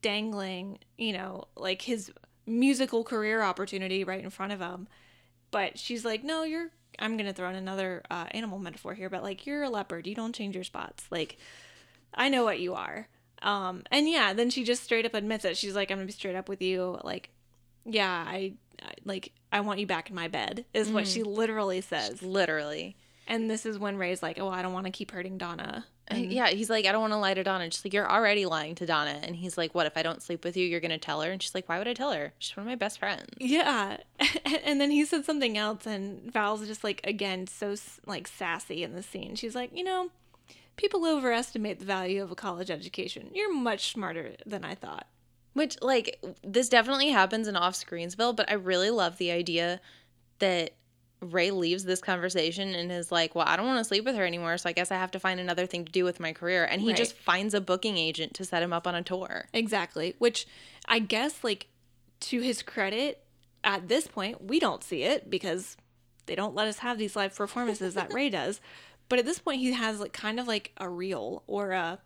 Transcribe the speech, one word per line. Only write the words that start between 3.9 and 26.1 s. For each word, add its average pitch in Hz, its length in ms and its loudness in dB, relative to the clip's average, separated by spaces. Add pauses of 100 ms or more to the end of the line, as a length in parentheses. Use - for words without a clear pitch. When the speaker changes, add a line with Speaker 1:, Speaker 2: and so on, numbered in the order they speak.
Speaker 1:
right 190 200 -4
in 185 80 -8
front 202 220 -6
of 196 60 -6
him. 180 280 -8 (640)
But 196 260 -2
she's 233 280 -6
like, 226 180 -2
"No, 320 200 -2
you're," 320 280 -4 (280)
I'm 220 180 -2
gonna 202 160 -2
throw 185 160 -4
in 185 60 -6
another, 190 540 -4
uh, 175 220 -4
animal 214 260 -6
metaphor 180 380 -8
here, 190 160 -8
but, 180 120 -6
like, 196 220 -8
"You're 294 180 -2
a 277 60 -2
leopard. 190 380 -6
You 208 80 -6
don't 226 180 -4
change 202 220 -6
your 185 80 -6
spots. - 480 -10
Like, 160 260 -4 (760)
I 254 140 4
know 254 140 4
what 202 160 2
you 175 140 -2
are." 82 340 -6 (360)
Um, 190 480 -2
and 294 180 6
yeah, 240 240 4
then 240 160 4
she 247 140 -2
just 240 200 0
straight 226 220 2
up 226 80 -2
admits 214 320 -2
it. 175 120 0
She's 196 180 -2
like, 196 160 0
"I'm 196 60 -2
gonna 190 100 -6
be 202 40 -10
straight 190 240 -6
up 185 140 -6
with 196 120 -6
you. 185 420 0
Like, - 260 -6 (560)
yeah, 190 420 0
I, 190 260 -4 (280)
I, - 120 -14 (120)
like, 196 260 -8 (200)
I 208 100 4
want 202 180 -2
you 208 80 0
back 170 220 -2
in 202 60 -10
my 170 120 -4
bed," 170 460 -4
is 214 160 2
what 214 140 4
Speaker 2:
Mm-hmm. 190 100 0
Speaker 1:
she 226 100 0
literally 208 580 0
says. 123 420 -4
Speaker 2:
Literally. 165 720 0 (320)
Speaker 1:
And 226 220 0
this 220 160 -2
is 220 120 -4
when 202 200 -2
Ray's 180 260 -2
like, 160 160 -4
"Oh, 196 100 -2
I 185 140 -4
don't 185 100 -2
wanna 185 180 -4
keep - 200 -10
hurting 190 260 -8
Donna." 175 480 -6 (220)
Speaker 2:
And 233 160 -2